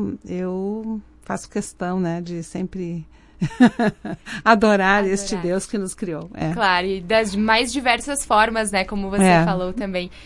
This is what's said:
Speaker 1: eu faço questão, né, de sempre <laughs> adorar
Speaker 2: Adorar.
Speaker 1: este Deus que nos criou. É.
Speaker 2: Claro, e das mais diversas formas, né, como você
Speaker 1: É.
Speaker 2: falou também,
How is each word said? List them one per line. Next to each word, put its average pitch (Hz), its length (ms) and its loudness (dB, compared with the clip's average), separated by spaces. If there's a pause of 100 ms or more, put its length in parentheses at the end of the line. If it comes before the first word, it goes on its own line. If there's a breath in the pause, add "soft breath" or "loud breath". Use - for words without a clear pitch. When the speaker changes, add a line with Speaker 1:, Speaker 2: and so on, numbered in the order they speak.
(280)
Speaker 1:
eu 196 720 -6 (220)
faço - 260 -8
questão, 185 500 -4
né, 170 220 -2
de 170 220 -8
sempre 180 600 -8 (380 soft breath)
<laughs> 170 60 0 (960 loud breath)
adorar 208 560 4
Speaker 2:
Adorar. 202 80 2
Speaker 1:
este 196 300 -2
Deus 180 280 -2
que - 120 -6
nos 190 160 -6
criou. 165 400 -8
É. 160 200 -4
Speaker 2:
Claro, 185 340 2
e 190 140 -4
das 208 340 2
mais 220 360 2
diversas 262 540 -2
formas, 220 460 2
né, 190 140 0
como 196 240 -6
você 196 140 2
Speaker 1:
É. 175 200 6
Speaker 2:
falou 180 300 0
também, 185 360 -6 (160 loud breath)